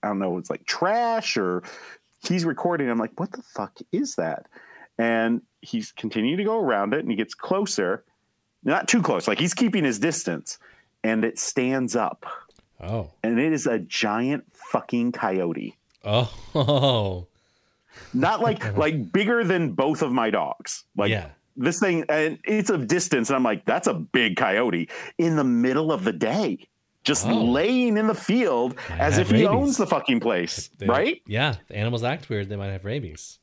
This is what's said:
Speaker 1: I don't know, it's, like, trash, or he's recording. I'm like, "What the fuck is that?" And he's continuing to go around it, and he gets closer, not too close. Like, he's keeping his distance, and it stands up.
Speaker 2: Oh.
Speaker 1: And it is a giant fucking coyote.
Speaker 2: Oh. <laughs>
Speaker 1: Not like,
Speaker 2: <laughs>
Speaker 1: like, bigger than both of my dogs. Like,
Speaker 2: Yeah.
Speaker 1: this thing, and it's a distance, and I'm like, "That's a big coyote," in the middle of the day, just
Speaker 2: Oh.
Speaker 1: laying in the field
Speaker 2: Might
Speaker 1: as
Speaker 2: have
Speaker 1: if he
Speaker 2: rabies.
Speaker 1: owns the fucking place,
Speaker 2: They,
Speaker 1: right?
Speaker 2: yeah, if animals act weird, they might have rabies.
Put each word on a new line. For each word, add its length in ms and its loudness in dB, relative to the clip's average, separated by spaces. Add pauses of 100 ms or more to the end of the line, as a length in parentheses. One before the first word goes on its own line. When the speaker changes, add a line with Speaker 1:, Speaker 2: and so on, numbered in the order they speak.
Speaker 1:
I 40 -2
don't 120 -2
know, 180 -2
it's, 120 -10
like, 160 -6
trash, 720 0
or 260 -2 (640)
he's 180 0
recording. 440 -2
I'm 80 0
like, 220 -4
"What 120 -6
the 100 -16
fuck 360 -10 (140)
is 240 -4
that?" 320 -6 (500)
And 440 0 (200)
he's 300 -8
continuing 460 -4
to 60 -2
go 160 -2
around 340 0
it, 60 -2
and 120 -6
he 60 -2
gets 160 -4
closer, 720 -2 (600)
not 240 0
too 140 4
close. 260 0
Like, 120 0
he's 140 0
keeping 300 2
his 160 0
distance, 580 -2 (460)
and 220 2
it 140 -2
stands 560 0
up. 300 -2 (560)
Speaker 2:
Oh. 300 -6 (120)
Speaker 1:
And 160 2
it 140 2
is 120 -2
a 140 0
giant 760 -2
fucking 600 -2
coyote. 600 -2 (300)
Speaker 2:
Oh. 1300 0
<laughs> 800 -20
Speaker 1:
Not 280 2
like, 360 0
Speaker 2:
<laughs> 0 -
Speaker 1:
like, 340 0
bigger 320 2
than 300 2
both 280 2
of 100 0
my 180 2
dogs. 560 -4 (100)
Like, 160 0
Speaker 2:
Yeah. 180 -4 (260)
Speaker 1:
this 240 0
thing, 300 2
and 340 2
it's 260 0
a 80 2
distance, 520 0
and 60 2
I'm 80 0
like, 220 0
"That's 220 0
a 60 2
big 440 0
coyote," 520 2 (280)
in 180 2
the 80 4
middle 480 2
of 120 0
the 100 0
day, 540 -2 (360)
just 220 2
Speaker 2:
Oh. 180 4
Speaker 1:
laying 540 4
in 100 2
the 80 4
field 600 2 (140)
Speaker 2:
Might 100 -6
Speaker 1:
as 180 4
Speaker 2:
have 40 6 (100)
Speaker 1:
if 40 6
he 100 8
Speaker 2:
rabies. 20 4
Speaker 1:
owns 300 2
the 100 2
fucking 320 2
place, 580 -2
Speaker 2:
They, 100 -6
Speaker 1:
right? 380 2
Speaker 2:
yeah, 300 -2 (120)
if 40 -18
animals 320 -2
act 260 -4
weird, 200 -4
they 60 -6
might 120 -6
have 180 -8
rabies. 580 -10